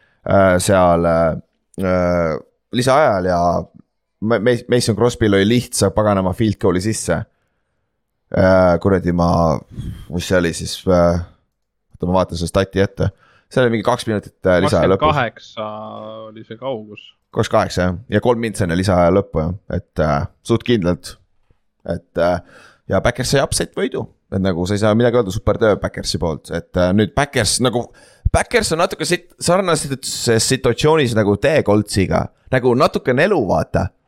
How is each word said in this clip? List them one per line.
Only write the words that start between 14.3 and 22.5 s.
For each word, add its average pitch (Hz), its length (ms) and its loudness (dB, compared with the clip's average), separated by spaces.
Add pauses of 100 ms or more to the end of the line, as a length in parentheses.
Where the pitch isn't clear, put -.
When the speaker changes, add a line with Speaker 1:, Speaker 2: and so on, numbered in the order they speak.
Speaker 1:
äh, 90 180 4
lisaaja 87 240 2
lõpus. 95 140 2
Speaker 2:
Kakskümmend 151 160 2
kaheksa 113 480 -6 (640)
oli 110 180 -20
see 113 140 -16
kaugus. 107 400 -10 (240)
Speaker 1:
Kakskümmend - 260 -2
kaheksa, 92 380 0
jah. 87 80 -4 (100)
Ja 101 160 0
kolm 123 160 2
mintsi 113 240 -4
enne 85 160 0
lisaaja 90 320 4
lõppu, 95 320 0
jah. 82 80 -2 (240)
Et, - 240 -8
äh, 73 300 -2 (180)
suht 117 160 0
kindlalt. 90 540 -2 (680)
Et, - 220 -8 (100)
äh, 87 220 0 (480)